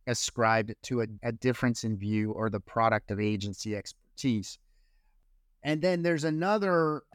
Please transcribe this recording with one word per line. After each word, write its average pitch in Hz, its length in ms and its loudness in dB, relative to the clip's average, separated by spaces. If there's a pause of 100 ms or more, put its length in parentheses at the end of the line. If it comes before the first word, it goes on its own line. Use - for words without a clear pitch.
ascribed 113 760 0
to 123 200 -2
a, 110 60 0 (160)
a 120 80 -2
difference 120 520 0
in 110 140 -2
view 107 340 0
or 107 180 -2
the 101 100 -2
product 113 520 2
of 101 80 -2
agency 104 560 -2
expertise." - 840 -6 (1040)
And 151 180 0
then 175 220 2
there's 165 220 2
another, 165 800 2 (120)